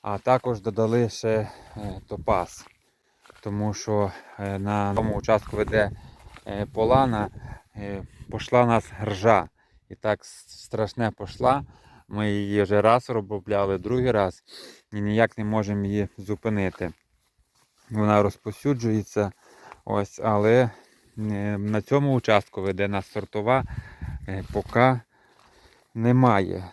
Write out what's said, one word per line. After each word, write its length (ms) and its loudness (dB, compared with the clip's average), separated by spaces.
А 160 -6
також 440 0
додали 480 0
ще, 420 -2
е, 300 -10
топаз. 580 -4
Тому 320 -4
що, 380 -2
е, 200 -6
на 340 -2
тому 220 0
участку, 500 0
де, 260 0
е, 180 -6
полана, 640 2
е, 280 -10
пішла 320 2
у 20 6
нас 260 2
ржа. 460 4
І 60 -16
так 300 -4
с-, 400 -20
страшне 460 -4
пішла. 520 0
Ми 240 -2
її 320 0
вже 180 4
раз 280 4
обробляли, 680 -2
другий 340 0
раз. 320 0
І 80 -4
ніяк 360 2
не 60 -6
можемо 420 -2
її 220 -2
зупинити. 760 -4
Вона 320 4
розповсюджується. 1120 -2
Ось, 380 -4
але, 460 4
е, 400 -4
на 240 -2
цьому 320 0
участку, 600 0
де 140 0
нас 240 -4
сортова, 520 -2
е, 160 -8
поки 460 2
немає. 800 2